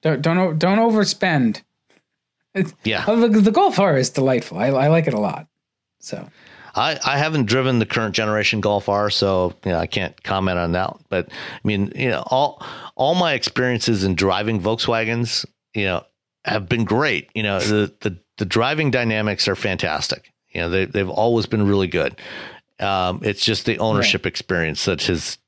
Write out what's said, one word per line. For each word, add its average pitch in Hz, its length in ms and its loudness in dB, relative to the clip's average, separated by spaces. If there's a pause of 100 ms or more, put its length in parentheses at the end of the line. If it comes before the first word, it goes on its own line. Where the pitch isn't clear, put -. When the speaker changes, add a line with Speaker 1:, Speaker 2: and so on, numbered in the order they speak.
Speaker 1:
don't, - 180 0
don't, 165 380 2
don't 185 200 4
overspend. 196 840 2 (920)
It's, 95 280 -2
Speaker 2:
Yeah. 107 240 -2
Speaker 1:
uh, 208 80 4
the, 233 140 4
the 214 240 6
Golf 359 260 4
R 185 180 4
is 127 140 2
delightful. 131 480 0
I, 110 80 0
I 139 220 2
like 160 180 4
it - 80 -2
a 107 60 0
lot. - 260 -4 (540)
So. - 280 -12 (480)
Speaker 2:
I, 143 280 -2
I 139 140 0
haven't 151 280 0
driven 127 320 2
the 110 80 2
current 110 280 -4
generation 107 460 0
Golf 104 280 0
R, 101 220 2
so, 92 440 0 (100)
you 95 80 0
know, 85 60 2
I 85 80 -2
can't - 360 -6
comment 95 360 -2
on 85 140 -2
that. 92 240 -4 (120)
But, 90 220 -4
I - 360 -12
mean, 101 300 -2
you 127 140 -2
know, 82 160 -4
all, 135 380 -2 (300)
all 143 200 0
my 175 180 0
experiences 120 720 -2
in 95 100 0
driving 98 460 0
Volkswagens, 113 840 -2 (300)
you 104 120 -2
know, 92 180 -2 (400)
have 101 240 -4
been 113 160 2
great. 110 500 0
You 110 80 -4
know, 101 160 0
the, 104 420 0
the, 92 180 -4 (200)
the 107 60 -2
driving 131 460 0
dynamics 110 580 0
are 95 80 0
fantastic. 87 760 -4 (200)
You 87 100 -4
know, 85 80 -2
they, 95 160 2
they've 98 240 -2
always 113 340 2
been 104 220 0
really 98 200 2
good. 78 320 -2 (600)
Um, 92 440 -2
it's 104 220 -2
just 113 220 -2
the 113 120 -2
ownership 110 460 0
Speaker 1:
Right. 92 80 0
Speaker 2:
experience 82 520 -2
that 87 180 0
has - 340 -2 (120)